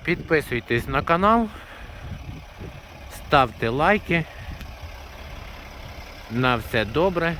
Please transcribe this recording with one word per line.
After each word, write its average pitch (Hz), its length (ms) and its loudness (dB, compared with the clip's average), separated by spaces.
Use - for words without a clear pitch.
Підписуйтесь 131 840 2
на 135 140 2
канал, 214 460 6
ставте 120 560 4
лайки. 170 560 2
На 123 260 4
все 110 280 2
добре. 165 560 2